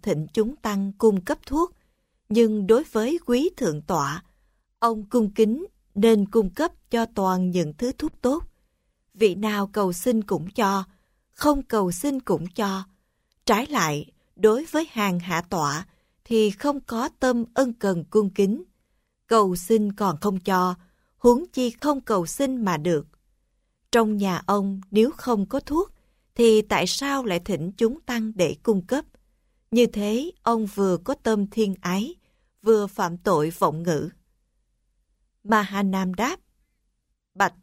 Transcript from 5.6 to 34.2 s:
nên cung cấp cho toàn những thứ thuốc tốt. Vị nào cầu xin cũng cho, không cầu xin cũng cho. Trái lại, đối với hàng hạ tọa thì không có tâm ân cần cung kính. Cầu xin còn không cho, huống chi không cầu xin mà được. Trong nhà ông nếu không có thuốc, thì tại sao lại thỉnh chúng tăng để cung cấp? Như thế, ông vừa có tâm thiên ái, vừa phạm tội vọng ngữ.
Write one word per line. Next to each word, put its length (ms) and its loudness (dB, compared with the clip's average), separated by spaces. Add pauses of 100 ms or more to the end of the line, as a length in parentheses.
nên 360 4
cung 200 2
cấp 220 -4 (180)
cho 160 0
toàn 440 0
những 280 -2
thứ 140 -4
thuốc 200 -6 (100)
tốt. 220 0 (680)
Vị 200 2
nào 320 -4
cầu 260 -2
xin 320 -2
cũng 260 -6
cho, 340 -2 (460)
không 320 0
cầu 300 -2
xin 280 -4
cũng 260 -2
cho. 380 -6 (600)
Trái 200 0
lại, 440 -4 (260)
đối 280 4
với 260 -4
hàng 300 -2
hạ 200 -4 (100)
tọa 360 -4 (380)
thì 260 2
không 300 -2
có 280 -4 (120)
tâm 240 2 (100)
ân 180 2
cần 380 -2
cung 200 2
kính. 320 0 (640)
Cầu 300 2
xin 360 0
còn 280 -2
không 200 -2
cho, 340 0 (440)
huống 340 6
chi 180 -2
không 300 -2
cầu 260 0
xin 380 -2
mà 120 0
được. 300 -2 (840)
Trong 240 4
nhà 300 -2
ông 340 -2 (100)
nếu 200 4
không 360 -2
có 140 -4
thuốc, 320 -4 (420)
thì 280 6
tại 240 0
sao 380 -4
lại 160 -2
thỉnh 320 -6
chúng 280 -2
tăng 360 -6
để 260 0
cung 240 0
cấp? 180 -2 (640)
Như 160 4
thế, 440 -4 (120)
ông 240 0
vừa 300 0
có 180 -4
tâm 320 -2
thiên 340 -2
ái, 340 -4 (480)
vừa 240 4
phạm 300 -4
tội 340 0
vọng 320 -2
ngữ. 260 -2 (1400)